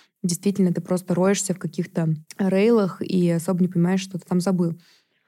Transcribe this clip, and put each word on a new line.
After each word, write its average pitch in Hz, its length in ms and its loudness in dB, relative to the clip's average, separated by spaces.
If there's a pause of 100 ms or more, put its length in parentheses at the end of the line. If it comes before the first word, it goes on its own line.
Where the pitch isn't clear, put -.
(240)
действительно 185 480 0
ты 175 80 -4
просто 180 340 -4
роешься 190 400 2
в - 60 -8
каких-то 165 560 -4 (220)
рейлах 196 640 2
и 180 280 0
особо 170 320 -2
не 185 60 4
понимаешь, 180 340 0
что 190 160 -10
ты - 100 -12
там 180 120 0
забыл. 175 400 0 (480)